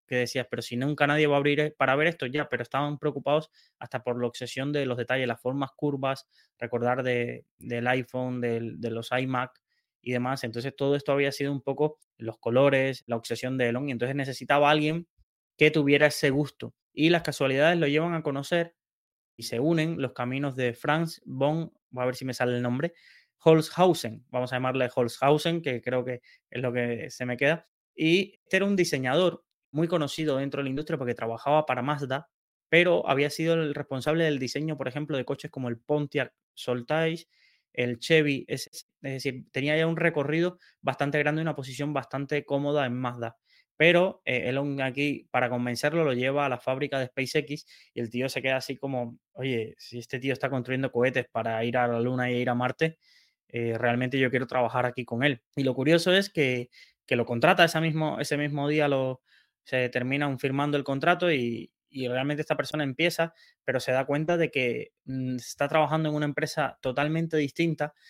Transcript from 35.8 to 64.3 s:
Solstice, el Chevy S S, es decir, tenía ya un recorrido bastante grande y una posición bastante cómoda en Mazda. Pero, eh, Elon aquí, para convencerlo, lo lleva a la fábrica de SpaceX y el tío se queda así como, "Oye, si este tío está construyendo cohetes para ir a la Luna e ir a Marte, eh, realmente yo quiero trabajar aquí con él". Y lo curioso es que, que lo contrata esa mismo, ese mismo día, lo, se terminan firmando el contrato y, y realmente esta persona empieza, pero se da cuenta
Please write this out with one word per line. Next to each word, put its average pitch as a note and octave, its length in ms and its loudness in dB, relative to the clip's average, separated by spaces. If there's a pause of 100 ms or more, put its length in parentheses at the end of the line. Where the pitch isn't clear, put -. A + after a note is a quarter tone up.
Solstice, D#3 720 -2 (460)
el B2 260 -2
Chevy D3 480 2
S - 240 -6
S, - 140 -16 (180)
es C3+ 100 -6
decir, C3 380 -6
tenía C#3+ 260 0
ya D#3+ 80 2
un E3 120 0
recorrido E3 600 0 (240)
bastante C#3+ 380 0
grande D3+ 220 2
y - 20 -2
una D#3+ 120 -2
posición C#3 380 -6
bastante C#3+ 500 -4
cómoda C#3+ 440 0
en B2 80 -2
Mazda. B2 420 -6 (380)
Pero, F3 480 4
eh, B2 260 -2
Elon C#3 320 -2
aquí, C#3 500 -2
para B2+ 180 2
convencerlo, B2 540 0
lo C#3+ 100 2
lleva C3+ 320 0
a C#3 40 0
la B2 100 -2
fábrica C3+ 400 -2
de B2+ 80 -4
SpaceX C3+ 580 -4 (300)
y - 40 -6
el A#2 120 -4
tío B2+ 180 -2
se B2+ 140 -6
queda C3 140 0
así C3 200 -6
como, B2 400 -6 (140)
"Oye, B2 480 -4
si - 180 -16
este B2 220 -8
tío C3+ 120 -4
está C3 200 -2
construyendo C3 400 -4
cohetes B2 400 0
para A2+ 340 -2
ir A#2+ 120 -2
a A#2+ 100 4
la A#2 120 0
Luna B2 300 0
e B2 100 0
ir B2 120 0
a - 20 0
Marte, B2+ 460 -2 (480)
eh, A#2 320 -4
realmente B2 400 2
yo C3 100 4
quiero B2+ 160 0
trabajar B2 400 0
aquí B2 180 -4
con A#2 200 -4
él". C#3+ 180 0 (140)
Y C#3 80 -2
lo C3 100 2
curioso E3 400 4
es G3 160 2
que, B2+ 400 0 (380)
que C3 80 0
lo A#2 100 2
contrata E3 400 4
esa D#3+ 160 0
mismo, D#3 380 0
ese D3 180 -2
mismo D3 320 -2
día, D3+ 180 2
lo, C3 360 0 (400)
se B2+ 260 0
terminan C3+ 480 -2
firmando C#3+ 400 0
el C#3+ 60 0
contrato E3+ 480 2
y, A#2+ 420 -2 (160)
y C3 180 -6
realmente C#3 340 -2
esta D3+ 160 -2
persona D3 260 -4
empieza, D#3+ 500 -2 (300)
pero C3 160 -2
se B2+ 120 -4
da B2+ 140 0
cuenta D3+ 300 0